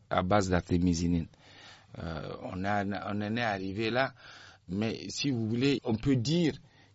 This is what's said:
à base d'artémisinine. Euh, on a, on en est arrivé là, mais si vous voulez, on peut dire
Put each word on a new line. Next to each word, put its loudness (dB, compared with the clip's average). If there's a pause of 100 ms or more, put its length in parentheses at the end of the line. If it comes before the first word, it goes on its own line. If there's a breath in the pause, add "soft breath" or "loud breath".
à 2
base 4
d'artémisinine. 2 (720 loud breath)
Euh, -8 (140)
on -6
a, 0
on -4
en -2
est 0
arrivé -2
là, 0 (560 loud breath)
mais -4
si -4
vous -2
voulez, 2
on 0
peut 2
dire 2 (420 soft breath)